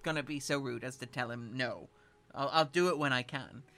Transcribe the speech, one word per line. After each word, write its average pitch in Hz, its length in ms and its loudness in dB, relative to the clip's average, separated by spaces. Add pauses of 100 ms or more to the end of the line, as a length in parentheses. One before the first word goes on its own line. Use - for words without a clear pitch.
gonna 156 200 0
be 143 160 -4
so 143 180 0
rude 123 280 -4
as 127 120 -6
to 127 80 -10
tell 120 260 -4
him 120 240 -10
no. 113 340 -2 (440)
I'll, 139 200 -2
I'll 160 120 8
do 175 240 4
it 156 80 2
when 143 140 2
I 123 120 4
can." 131 400 -8 (140)